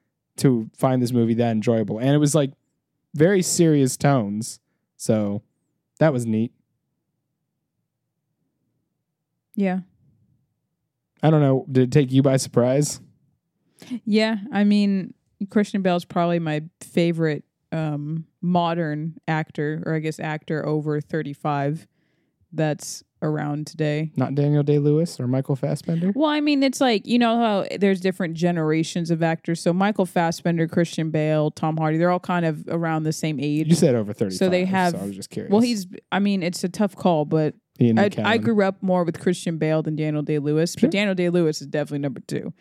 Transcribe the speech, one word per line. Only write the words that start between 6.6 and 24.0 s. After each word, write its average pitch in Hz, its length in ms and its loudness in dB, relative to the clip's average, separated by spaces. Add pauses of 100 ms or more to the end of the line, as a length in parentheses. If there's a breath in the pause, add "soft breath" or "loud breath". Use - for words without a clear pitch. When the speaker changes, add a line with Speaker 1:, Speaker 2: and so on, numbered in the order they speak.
Speaker 2:
Yeah. 190 240 0 (1400)
Speaker 1:
I 156 60 6
don't 156 120 6
know. 135 300 2
Did 127 120 6
it 123 80 0
take 139 200 4
you 131 100 6
by 135 160 4
surprise? 131 640 0 (1040 loud breath)
Speaker 2:
Yeah. 220 320 0 (140)
I 202 120 2
mean, 202 500 2 (360)
Christian 202 320 0
Bale's 180 240 0
probably 175 340 0
my 156 240 -4 (180)
favorite, 165 640 -2 (280)
um, 156 540 -6 (160)
modern 165 760 -2 (120)
actor, 156 580 -4
or 160 100 -2
I 160 40 -2
guess 156 200 -6
actor 156 460 -6
over 151 340 -2
thirty-five 147 880 -4 (640)
that's 151 500 -4 (180)
around 151 460 -4
today. 156 500 -4